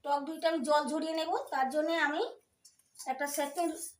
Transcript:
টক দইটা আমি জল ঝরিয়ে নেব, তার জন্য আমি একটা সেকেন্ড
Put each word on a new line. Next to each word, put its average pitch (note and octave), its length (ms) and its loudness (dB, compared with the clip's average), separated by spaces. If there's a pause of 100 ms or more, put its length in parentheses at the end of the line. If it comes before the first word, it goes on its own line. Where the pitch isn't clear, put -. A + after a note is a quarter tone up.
টক C#4+ 240 2
দইটা D#4+ 220 -4
আমি E4 180 0
জল D4+ 140 6 (100)
ঝরিয়ে D#4 260 -2
নেব, D#4+ 120 -2 (220)
তার C4 220 2
জন্য D#4 160 2 (160)
আমি D4+ 160 0 (760)
একটা C4+ 280 -4 (120)
সেকেন্ড D#4 340 0 (260)